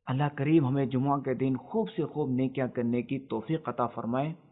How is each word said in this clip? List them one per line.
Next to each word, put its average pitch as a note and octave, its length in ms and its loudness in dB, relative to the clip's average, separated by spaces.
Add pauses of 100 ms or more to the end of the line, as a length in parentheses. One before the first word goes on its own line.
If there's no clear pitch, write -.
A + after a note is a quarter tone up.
अल्लाह C#3 200 0
करीम C#3+ 380 4
हमें C3+ 220 2
जुमा C#3 300 2
के C3 160 -2
दिन C3 220 0
खूब G#3+ 320 -2
से - 140 -2
खूब D3 280 -2
नेकियां B2+ 380 0
करने A#2+ 340 0
की C3 160 -4
तौफीक D3 500 -4
अता B2 180 0
फरमाए B2 480 -2 (180)